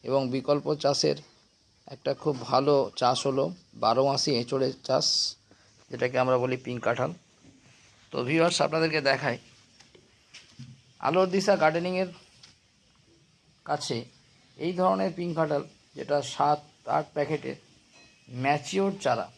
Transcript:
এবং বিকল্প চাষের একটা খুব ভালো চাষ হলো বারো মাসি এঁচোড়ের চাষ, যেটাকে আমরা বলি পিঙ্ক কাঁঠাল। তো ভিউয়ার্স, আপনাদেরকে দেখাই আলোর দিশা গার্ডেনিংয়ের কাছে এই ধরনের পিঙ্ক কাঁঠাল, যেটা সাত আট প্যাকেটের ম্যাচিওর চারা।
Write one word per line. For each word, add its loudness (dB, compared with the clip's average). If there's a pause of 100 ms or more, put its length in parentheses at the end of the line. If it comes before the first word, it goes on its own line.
এবং 0 (140)
বিকল্প 0 (180)
চাষের 2 (760)
একটা -6 (100)
খুব -2 (140)
ভালো 4 (260)
চাষ 4 (100)
হলো 0 (380)
বারো 4
মাসি 0 (100)
এঁচোড়ের -2 (140)
চাষ, 2 (840)
যেটাকে -4
আমরা 2
বলি -2
পিঙ্ক -8
কাঁঠাল। -2 (1000)
তো -6 (100)
ভিউয়ার্স, 2
আপনাদেরকে 0 (120)
দেখাই -2 (1700)
আলোর 4
দিশা 4
গার্ডেনিংয়ের 2 (1600)
কাছে -4 (680)
এই -2
ধরনের 2
পিঙ্ক -4
কাঁঠাল, 0 (340)
যেটা -2 (160)
সাত 2 (380)
আট -2 (100)
প্যাকেটের -4 (840)
ম্যাচিওর 0 (120)
চারা। 0 (100)